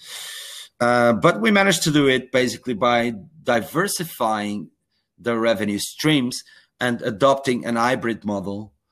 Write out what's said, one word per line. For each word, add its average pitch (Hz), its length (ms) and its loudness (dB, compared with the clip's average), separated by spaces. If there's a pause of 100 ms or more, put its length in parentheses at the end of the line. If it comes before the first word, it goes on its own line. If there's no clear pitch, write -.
(800)
Uh, 120 360 4
but 175 260 2
we 220 100 2
managed 196 340 2
to 165 60 0
do 143 160 4
it 127 240 2
basically 127 440 0
by 120 400 2 (280)
diversifying 117 1300 -2 (480)
the 117 200 -2
revenue 104 400 0
streams 131 640 -2 (340)
and 123 220 -2
adopting 127 640 0
an 117 120 -2
hybrid 117 480 -2
model, 101 500 -6 (180)